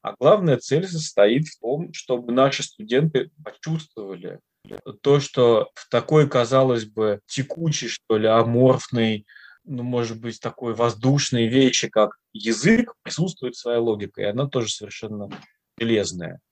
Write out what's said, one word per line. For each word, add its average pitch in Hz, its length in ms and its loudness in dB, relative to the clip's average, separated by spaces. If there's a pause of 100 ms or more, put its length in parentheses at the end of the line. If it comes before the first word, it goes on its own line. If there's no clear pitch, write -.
А 104 160 -8
главная 165 400 4
цель 165 280 -2
состоит 156 600 0
в - 120 -20
том, 143 320 -6
чтобы 120 400 -6
наши 131 300 2
студенты 131 680 -2 (120)
почувствовали 101 1000 -10 (600)
то, 143 180 4
что 117 540 2
в - 140 -20
такой, 147 400 4
казалось 127 560 2
бы, 107 420 -2
текучей, 151 640 -4
что - 300 -2
ли, 107 80 0
аморфной, 117 1000 2 (380)
ну, 131 180 -10
может 120 380 -4
быть, 113 200 -12
такой 117 340 -8
воздушной 117 760 0
вещи, 127 400 2
как 104 300 0 (140)
язык, 113 600 2 (100)
присутствует 151 540 -6
своя 120 240 -2
логика, 104 400 -4
и 101 40 -4
она 113 220 -2
тоже 123 220 -4
совершенно 104 600 -12 (500)
железная. 92 600 -2 (120)